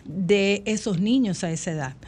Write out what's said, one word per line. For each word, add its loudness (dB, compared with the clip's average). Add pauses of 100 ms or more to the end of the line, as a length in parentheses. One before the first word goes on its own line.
de 2
esos -2
niños 2
a -2
esa -4
edad. -4 (120)